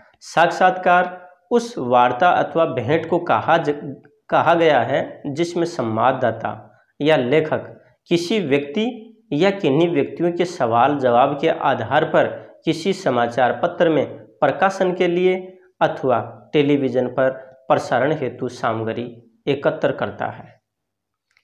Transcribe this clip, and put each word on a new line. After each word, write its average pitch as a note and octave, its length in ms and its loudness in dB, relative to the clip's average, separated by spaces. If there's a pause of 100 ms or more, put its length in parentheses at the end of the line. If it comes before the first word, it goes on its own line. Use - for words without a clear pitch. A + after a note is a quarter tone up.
(200)
"साक्षात्कार F3+ 1080 2 (220)
उस A#3 280 0
वार्ता B2 520 4
अथवा D#3+ 340 2
भेंट C#3+ 460 -2
को F3 80 2
कहा D#3 400 2
ज-, D3 360 -4 (340)
कहा D#3+ 260 4
गया D#3+ 260 4
है C3+ 460 -4
जिसमें E3 380 -2
संवाददाता A#2 1160 -2 (220)
या D3+ 140 4
लेखक C3+ 680 -2 (260)
किसी F3 320 0
व्यक्ति E3 760 -4 (160)
या E3+ 180 2
किन्हीं E3 380 2
व्यक्तियों D#3+ 440 -2
के F3 120 -2
सवाल C3 540 2
जवाब B2+ 420 2
के D#3+ 80 0
आधार C3+ 560 0
पर D#3 220 2 (380)
किसी E3 280 -2
समाचार B2 680 0
पत्र F3 260 0
में C#3+ 300 0
प्रकाशन - 760 0
के F3+ 140 0
लिए F#3 500 -2 (220)
अथवा C3 720 -2
टेलीविजन C3+ 560 2
पर C3 220 0 (380)
प्रसारण C#3 440 0
हेतु B2+ 360 -6
सामग्री A2+ 760 -6 (240)
एकत्र C#3 460 -2
करता G#2+ 340 -6
है।" - 300 -16 (880)